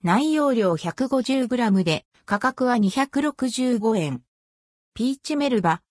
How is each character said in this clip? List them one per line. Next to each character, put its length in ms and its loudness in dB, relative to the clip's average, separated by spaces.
内 300 2
容 220 2
量 220 2
百 300 -4
五 160 0
十 240 0
グ 100 -4
ラ 140 0
ム 140 2
で、 200 -2
価 160 -4
格 240 -2
は 140 2
二 120 2
百 320 -2
六 260 -2
十 300 0
五 160 0
円。 300 -4
ピ 200 -2
ー 100 -6
チ 140 -4
メ 120 0
ル 140 2
バ 280 0